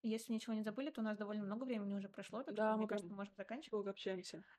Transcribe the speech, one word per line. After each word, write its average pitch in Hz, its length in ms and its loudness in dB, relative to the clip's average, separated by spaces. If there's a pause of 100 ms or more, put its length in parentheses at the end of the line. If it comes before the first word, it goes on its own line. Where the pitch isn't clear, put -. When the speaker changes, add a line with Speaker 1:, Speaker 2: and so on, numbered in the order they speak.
Speaker 1:
Если 226 320 0
ничего 226 220 0
не 220 80 2
забыли, 233 260 0
то - 120 -2
у - 20 4
нас 214 140 2
довольно 208 280 0
много 214 180 0
времени 214 320 0
уже 196 140 -2
прошло, 214 340 -6
так 208 140 -4
Speaker 2:
Да, - 0 -
Speaker 1:
что, 214 180 8
мне 220 100 4
Speaker 2:
мы - 20 -4
Speaker 1:
кажется, 202 240 0
Speaker 2:
прям - 20 -8
Speaker 1:
мы 196 40 -8
можем 202 180 -6
заканчивать. 226 360 -6
Speaker 2:
долго 202 200 2
общаемся. 190 520 -4 (160)